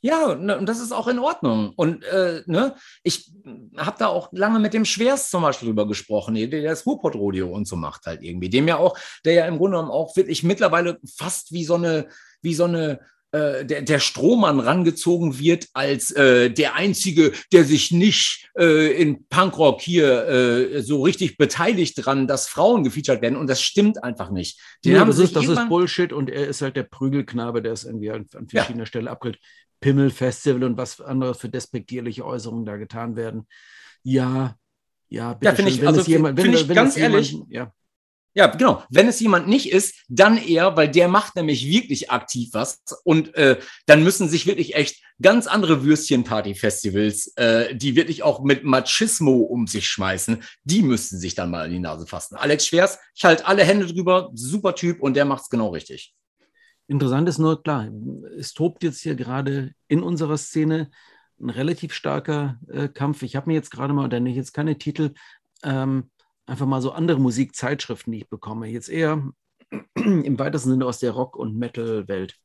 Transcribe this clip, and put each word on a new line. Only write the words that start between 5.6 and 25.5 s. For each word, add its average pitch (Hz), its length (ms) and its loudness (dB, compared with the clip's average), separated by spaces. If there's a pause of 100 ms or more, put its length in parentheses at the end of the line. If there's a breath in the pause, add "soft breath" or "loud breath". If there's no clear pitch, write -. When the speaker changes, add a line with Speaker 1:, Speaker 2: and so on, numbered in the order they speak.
Speaker 1:
drüber 107 200 0
gesprochen, 107 460 -4
der, 110 120 -2
der 147 160 -6
das 156 240 -4
Ruhrpott-Rodeo 101 640 -4
und 98 180 -8
so - 80 -12
macht 78 300 -10
halt 82 180 -12
irgendwie. 90 280 -8
Dem 135 180 2
ja 165 80 0
auch, 170 220 0 (260 loud breath)
der 160 80 2
ja 170 140 4
im 170 100 -4
Grunde 180 220 0
genommen 156 120 -4
auch 160 240 -4
wirklich 185 300 -2
mittlerweile 170 560 0 (160)
fast - 360 -10
wie 170 120 -6
so 165 100 0
eine, 165 340 -2 (340 soft breath)
wie 165 120 -2
so 170 100 2
eine, 160 360 -2 (320 soft breath)
äh, 143 320 -2
der, 143 180 -4
der 143 160 0
Strohmann 156 600 2
rangezogen 165 800 0
wird 165 320 2
als, 139 400 -2
äh, 123 380 6
der 127 260 0
Einzige, 165 560 2 (180 loud breath)
der 175 140 10
sich 143 260 2
nicht, - 680 2
äh, 156 360 4
in 147 360 0
Punkrock 160 520 2
hier, 147 480 2
äh, 127 540 2
so 135 200 -2
richtig 139 340 0
beteiligt 170 680 0
dran, 135 240 0
dass 135 180 -2
Frauen 190 380 2
gefeatured 131 380 0
werden. 120 140 0
Und 147 120 -6
das 131 140 -2
stimmt 208 420 0
einfach 104 260 -8
nicht. 90 300 -8 (240 loud breath)
Den 175 80 4
Speaker 2:
Ja, 190 80 8
Speaker 1:
haben 220 80 6
Speaker 2:
das 214 80 4
Speaker 1:
sich 180 80 6
Speaker 2:
ist, - 120 0
das 147 80 2
ist 143 40 0
Speaker 1:
irgendwann 233 220 0